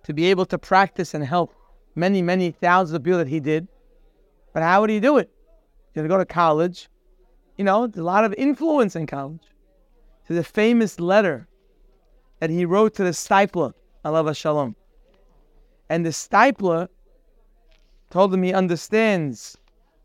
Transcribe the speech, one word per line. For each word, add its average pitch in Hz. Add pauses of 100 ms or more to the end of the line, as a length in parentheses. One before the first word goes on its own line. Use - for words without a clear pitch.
to -
be 160
able 185
to 180
practice 190
and 151
help 165 (400)
many, 185
many 180
thousands 175
of 131
people 180
that 156
he 156
did. 156 (840)
But 160
how 180
would 214
he 214
do 277
it? 196 (640)
He 160
had 151
to 156
go 190
to 180
college. 165 (680)
You 196
know, 202
there's 208
a -
lot 190
of 214
influence 277
in 160
college. 139 (800)
There's 170
a 156
famous 226
letter 175 (920)
that 160
he 175
wrote 208
to 202
the 180
Steipler, 185 (320)
alav 156
hashalom. 147 (1160)
And 170
the 165
Steipler 185 (1200)
told 185
him 185
he 180
understands 185 (480)